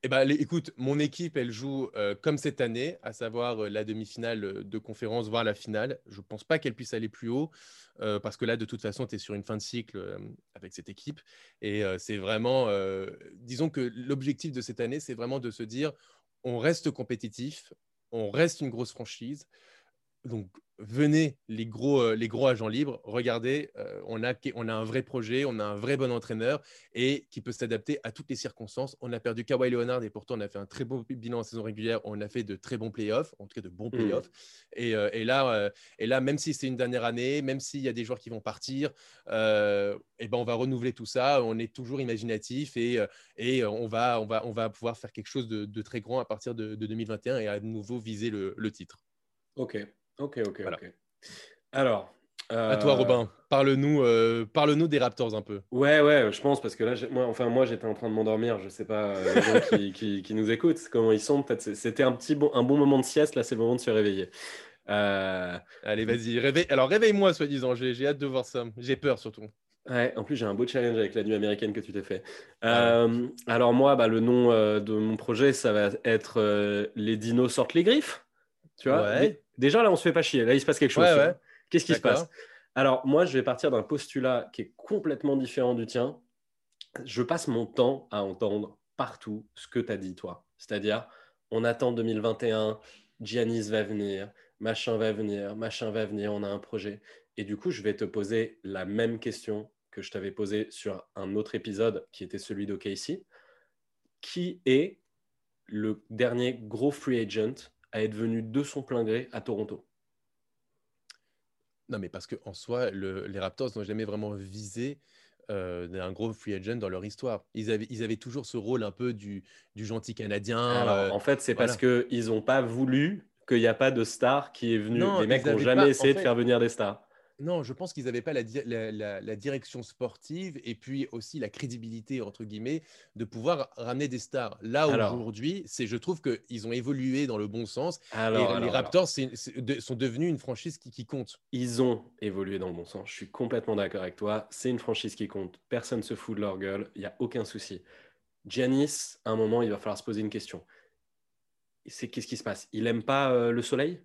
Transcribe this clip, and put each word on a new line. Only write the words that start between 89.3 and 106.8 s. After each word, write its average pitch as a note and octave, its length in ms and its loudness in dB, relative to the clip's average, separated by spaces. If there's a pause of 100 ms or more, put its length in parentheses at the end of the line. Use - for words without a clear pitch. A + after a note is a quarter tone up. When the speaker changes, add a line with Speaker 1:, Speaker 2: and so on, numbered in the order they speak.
Speaker 2:
ce - 120 -18
que - 120 -2
t'as A#2 180 -2
dit, F#2+ 180 -8
toi. - 300 -12 (120)
C'est-à-dire, G#2 500 -2 (440)
on A2+ 120 0
attend A#2+ 280 2
deux A#2 120 0
mille A2 180 0
vingt A2+ 220 0
et A#2 80 2
un, A2 280 0 (420)
Giannis A2+ 480 -2
va G#2+ 140 2
venir, G2+ 480 -4 (280)
machin A2 380 -2
va A2 140 2
venir, G2+ 440 -4
machin A2 360 -6
va A2 140 -2
venir, G#2 260 -4
on G#2 120 -4
a G2+ 40 -4
un G2+ 120 -4
projet. G#2 420 -8 (360)
Et G#2+ 60 -6
du G2+ 140 -6
coup, F3+ 140 -4
je A2+ 100 -6
vais G#2 140 0
te A2 100 -4
poser A2 580 -2
la F#2+ 220 -8
même A2+ 340 -2
question A2 500 -6 (200)
que - 120 -14
je - 100 -12
t'avais G2 200 -6
posée G#2+ 380 -2
sur - 460 -10
un G2 200 -6
autre G#2+ 200 -4
épisode G#2+ 560 -2
qui - 120 -14
était F#2+ 140 -10
celui G2 300 -8
d'O G2 100 -6
K G2 180 -6
C. D#3+ 280 -8 (1000)
Qui - 440 -6
est C3+ 340 4 (640)
le G#2+ 440 -4
dernier A#2+ 440 0
gros A2+ 380 -2